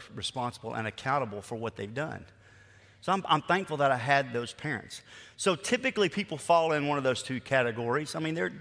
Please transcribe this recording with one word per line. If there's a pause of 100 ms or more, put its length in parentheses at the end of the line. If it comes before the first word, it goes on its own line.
(140)
responsible
and
accountable
for
what
they've
done. (760)
So
I'm,
I'm
thankful
that
I
had
those
parents. (340)
So
typically
people
fall
in
one
of
those
two
categories.
I
mean,
they're,